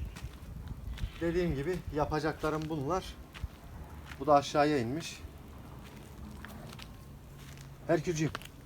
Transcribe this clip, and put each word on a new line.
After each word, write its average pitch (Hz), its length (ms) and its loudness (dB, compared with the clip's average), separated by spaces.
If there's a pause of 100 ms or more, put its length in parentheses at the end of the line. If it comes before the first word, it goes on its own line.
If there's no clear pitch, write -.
(1200)
dediğim 170 340 4
gibi 147 220 0 (180)
yapacaklarım 151 720 4
bunlar. 160 360 2 (1160)
Bu 135 60 -2
da 147 80 10
aşağıya 147 440 8
inmiş. 131 420 0 (2750)
Herkülcüğüm. 160 440 4 (360)